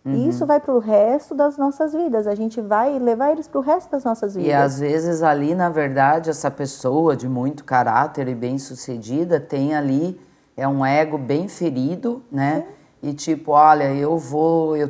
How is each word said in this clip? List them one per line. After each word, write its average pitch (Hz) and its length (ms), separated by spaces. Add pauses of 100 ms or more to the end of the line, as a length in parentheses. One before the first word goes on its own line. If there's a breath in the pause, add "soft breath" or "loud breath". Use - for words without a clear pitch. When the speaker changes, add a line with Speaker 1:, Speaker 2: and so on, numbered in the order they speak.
Speaker 1:
E 135 60
Speaker 2:
Uhum. 240 180
Speaker 1:
isso 285 180
vai 294 140
pro 254 180
resto 214 560
das 285 240
nossas 285 340
vidas. 277 340
A 208 80
gente 220 260
vai 226 380
levar 247 340
eles 311 160
pro 277 120
resto 302 300
das 277 140
nossas 214 320
Speaker 2:
E 185 60
Speaker 1:
vidas. 143 200 (120)
Speaker 2:
às 135 60
vezes 160 420
ali, 147 320
na 180 140
verdade, 151 640
essa 143 200
pessoa 143 680
de 123 120
muito 131 360
caráter 127 640
e 127 60
bem-sucedida 131 1040
tem 143 340
ali, 147 460 (360 soft breath)
é 135 120
um 139 160
ego 151 340
bem 143 300
ferido, 175 840
né? 143 300
Speaker 1:
Sim. 339 60 (380 loud breath)
Speaker 2:
E 147 100
tipo, 151 360
"olha, 147 420
eu 147 240
vou, 156 600
eu 147 140